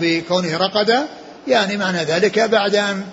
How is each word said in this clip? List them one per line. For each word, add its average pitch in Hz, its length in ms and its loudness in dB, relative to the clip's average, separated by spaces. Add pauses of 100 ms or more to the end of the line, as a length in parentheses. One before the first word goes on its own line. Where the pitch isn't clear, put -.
بكونه 170 560 0
رقد، 214 480 2 (420)
يعني 208 300 2
معنى 185 260 -2
ذلك 185 360 2
بعد 208 360 2
أن 202 380 -2